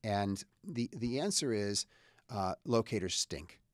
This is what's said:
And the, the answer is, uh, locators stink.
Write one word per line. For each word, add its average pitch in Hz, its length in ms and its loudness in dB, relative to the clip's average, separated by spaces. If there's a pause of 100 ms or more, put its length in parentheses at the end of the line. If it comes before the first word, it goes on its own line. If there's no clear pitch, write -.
And 101 400 2 (220)
the, 120 320 -2
the 120 240 0
answer 160 320 2
is, 104 340 0 (440)
uh, 95 240 0 (100)
locators 110 500 2
stink. - 460 -6 (140)